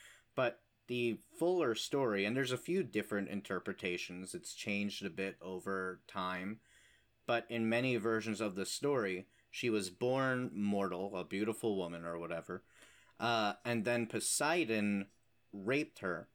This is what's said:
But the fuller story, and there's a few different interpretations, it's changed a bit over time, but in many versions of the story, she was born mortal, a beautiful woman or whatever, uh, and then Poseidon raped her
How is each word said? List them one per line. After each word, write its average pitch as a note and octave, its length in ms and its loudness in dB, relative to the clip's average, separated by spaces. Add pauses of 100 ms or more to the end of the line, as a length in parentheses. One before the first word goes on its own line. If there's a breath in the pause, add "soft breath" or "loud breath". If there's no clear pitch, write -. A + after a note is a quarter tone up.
(360 loud breath)
But B2 240 0 (280)
the A#2+ 300 0 (200)
fuller E3+ 360 4
story, A2 500 2
and A2+ 120 2
there's C3 160 2
a B2+ 40 0
few F3+ 280 0
different G#2 440 -2
interpretations, F#2 1040 -4
it's - 200 -10
changed G2+ 500 -2
a F#2+ 60 -4
bit F#2+ 300 -6
over F#2 680 -4
time, F#2 520 -4 (680 soft breath)
but A#2 220 2
in A2+ 200 0
many B2 280 4
versions A2 440 0
of G#2 160 -2
the G2 100 -2
story, G#2 600 0 (240 soft breath)
she B2 200 0
was G2 200 2
born B2+ 640 2
mortal, G2 600 0
a F2+ 80 -2
beautiful G#2 520 0
woman E2+ 280 -2
or E2+ 140 -4
whatever, E2+ 440 -4 (580 loud breath)
uh, A2+ 340 2 (100)
and A#2 200 0
then A#2+ 220 2
Poseidon A2 1000 2 (460)
raped B2 460 -2
her F2+ 360 -2